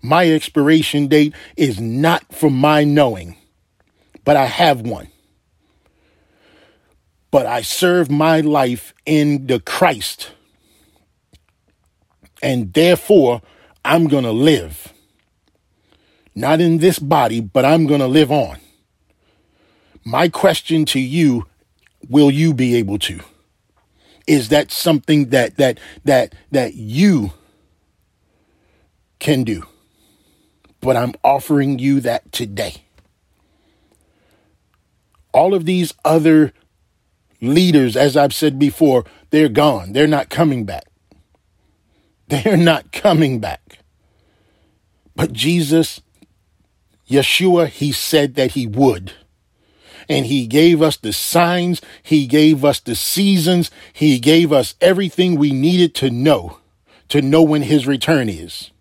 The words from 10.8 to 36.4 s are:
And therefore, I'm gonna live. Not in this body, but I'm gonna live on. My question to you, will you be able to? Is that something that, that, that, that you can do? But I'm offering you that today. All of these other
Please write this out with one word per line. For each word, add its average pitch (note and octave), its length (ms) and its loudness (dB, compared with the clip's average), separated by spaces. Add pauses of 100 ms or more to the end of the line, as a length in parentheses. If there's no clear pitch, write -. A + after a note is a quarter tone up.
And A#2+ 300 -4
therefore, D#3+ 720 2 (420)
I'm D#3+ 240 0
gonna C3 240 0
live. A2 600 -2 (1400)
Not D#3 260 -2
in E3 180 2
this E3+ 200 2
body, C3+ 420 0
but A2+ 240 -2
I'm D#3 220 4
gonna C#3 220 0
live C#3+ 240 2
on. - 260 -4 (1500)
My C#3+ 240 0
question E3 580 -2
to - 120 -4
you, C3 480 0 (640)
will C#3+ 220 4
you D#3 240 0
be B2 220 0
able G#2 240 -2
to? F2+ 200 -10 (1080)
Is C3+ 220 0
that D3 240 0
something D3 580 0
that, B2 260 0
that, C3 220 0 (260)
that, C3 300 0 (160)
that B2+ 240 -2
you B2 580 0 (1900)
can C3+ 260 -2
do? A2 200 -8 (1160)
But B2+ 160 0
I'm A#2+ 260 -4
offering C#3 560 0
you C#3 220 0
that A#2+ 320 -6
today. G2+ 520 -10 (2500)
All F3+ 220 4
of F3 100 -2
these F3+ 280 -2 (120)
other D#3 480 4 (880)